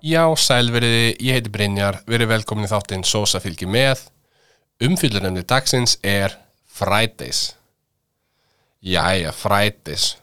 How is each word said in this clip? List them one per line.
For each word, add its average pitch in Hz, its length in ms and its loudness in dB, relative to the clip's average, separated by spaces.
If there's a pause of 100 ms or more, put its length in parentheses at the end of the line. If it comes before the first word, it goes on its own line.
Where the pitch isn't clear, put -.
(120)
Já, 165 140 4 (100)
sæl 123 380 2
veriði, 117 380 2 (120)
ég 127 140 2
heiti 113 140 -4
Brynjar, 101 580 0
verið 117 240 2
velkomin 107 320 -2
í - 20 -6
þáttinn 98 380 -4
Sósa 104 340 0
fylgir 92 300 -8
með. 131 320 2 (840)
Umfjöllunarefni 101 640 0
dagsins 127 460 0 (100)
er 98 300 0 (340)
Fridays. - 880 -2 (1300)
Jæja, 90 480 0
Fridays. 101 920 0